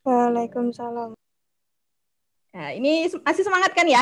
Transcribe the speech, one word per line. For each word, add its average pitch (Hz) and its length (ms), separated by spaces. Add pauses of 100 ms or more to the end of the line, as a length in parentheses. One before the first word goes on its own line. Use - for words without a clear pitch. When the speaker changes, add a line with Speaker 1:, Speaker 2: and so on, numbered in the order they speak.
Speaker 1:
Waalaikumsalam. 240 1120 (1400)
Speaker 2:
Ya, 147 240
ini 302 320
se-, 349 160
masih 330 240
semangat 370 320
kan 349 80
ya? 254 160